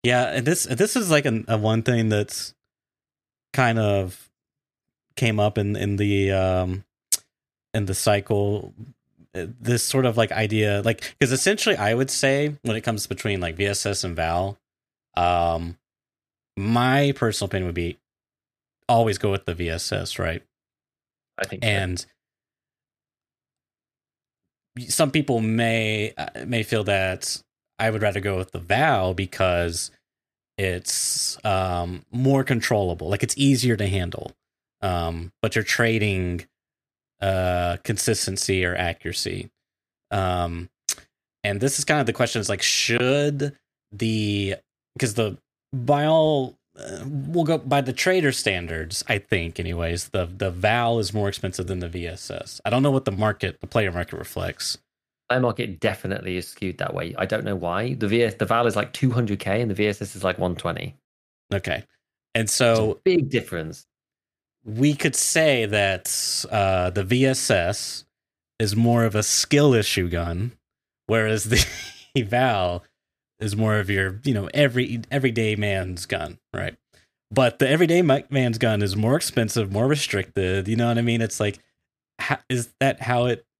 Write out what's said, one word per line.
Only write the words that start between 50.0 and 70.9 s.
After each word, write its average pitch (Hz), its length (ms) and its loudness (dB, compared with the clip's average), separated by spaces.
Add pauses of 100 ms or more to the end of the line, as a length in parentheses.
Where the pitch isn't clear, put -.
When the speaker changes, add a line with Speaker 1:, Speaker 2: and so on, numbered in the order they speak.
Speaker 1:
the, 90 160 -2
the 95 260 -4
Val 117 480 2
is 95 140 -2
more 101 160 0
expensive 92 380 -6
than 92 120 -4
the 85 100 -6
V 85 180 -8
S - 240 -12
S. - 340 -12
I 107 40 0
don't 127 140 2
know 143 80 4
what 135 140 0
the 104 60 0
market, 101 500 -2
the - 60 -12
player 101 240 0
market 87 260 -6
reflects. - 600 -6 (520)
Speaker 2:
Player 127 120 4
market 110 380 -2
definitely 95 580 -2
is 87 100 -8
skewed - 320 -8
that 90 140 -4
way. 85 240 -6
I 95 80 0
don't 110 180 -4
know 101 120 -4
why. 92 380 -4
The 107 140 -4
V 117 160 2
S, 107 120 0
the 107 100 -2
Val 117 220 2
is, 104 80 0
like, - 180 -2
two 127 180 2
hundred 113 280 -2
K 104 220 -2
and 113 80 -2
the 95 60 -2
V 104 120 2
S 104 140 -2
S 98 140 -10
is, 95 80 -8
like, 92 160 0
one 90 160 -2
twenty. 85 400 -8 (580)
Speaker 1:
Okay. 92 300 -4 (520)
And 113 140 0
so 113 420 4
Speaker 2:
It's - 80 -6
a - 40 -20
big 170 260 4
difference. 85 560 -6 (800)
Speaker 1:
we 127 280 2
could 143 220 0
say 143 500 2
that, 101 840 -2
uh, 95 380 4
the 95 140 -2
V 123 220 4
S 131 240 0
S 92 560 -2 (540)
is 104 160 0
more 117 300 4
of 104 100 -2
a 107 80 2
skill 143 500 4
issue 98 360 2
gun, 85 440 -4 (540)